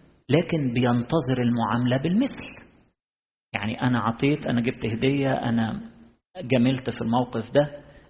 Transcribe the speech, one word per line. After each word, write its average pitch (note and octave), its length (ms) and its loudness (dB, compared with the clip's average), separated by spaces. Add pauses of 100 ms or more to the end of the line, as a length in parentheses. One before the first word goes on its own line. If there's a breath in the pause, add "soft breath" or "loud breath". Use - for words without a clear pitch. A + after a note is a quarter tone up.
(300)
لكن D3 440 2
بينتظر B2 680 2
المعاملة A#2+ 560 2
بالمثل. F3+ 720 -2 (840)
يعني G#2+ 280 -4
أنا B2 180 2
عطيت، C#3 460 0
أنا B2 160 0
جبت A#2+ 240 -4
هدية، C3 480 0
أنا A#2 580 -2 (460)
جملت B2+ 520 2
في - 120 -8
الموقف A#2+ 500 -2
ده، D3 320 2 (260 loud breath)